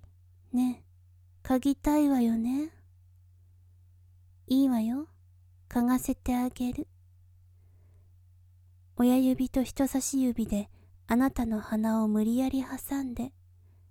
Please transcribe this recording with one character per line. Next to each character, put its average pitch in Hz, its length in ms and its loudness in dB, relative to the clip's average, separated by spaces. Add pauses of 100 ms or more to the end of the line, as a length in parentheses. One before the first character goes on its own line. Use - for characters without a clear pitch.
(520)
ね 247 320 -2
え、 - 640 -20
嗅 254 120 2
ぎ 277 160 0
た 302 220 0
い 294 100 4
わ 269 120 2
よ 233 160 2
ね。 262 340 -4 (1800)
い 269 160 4
い 277 40 4
わ 240 120 2
よ。 247 280 -4 (600)
嗅 240 180 0
が 254 140 2
せ 262 160 -2
て 247 200 -2
あ 247 140 0
げ 247 220 -6
る。 - 160 -8 (2000)
親 247 200 4
指 254 320 2
と 269 140 0
人 269 240 -2
差 262 140 -2
し 269 200 -2
指 240 260 0
で 208 220 -4 (380)
あ 226 100 0
な 262 140 2
た 247 160 -4
の 220 140 -2
鼻 220 440 0
を 220 40 0
無 214 160 2
理 226 140 0
や 262 100 0
り 269 160 -2
挟 269 380 -6
ん 254 120 -8
で、 233 180 -8 (580)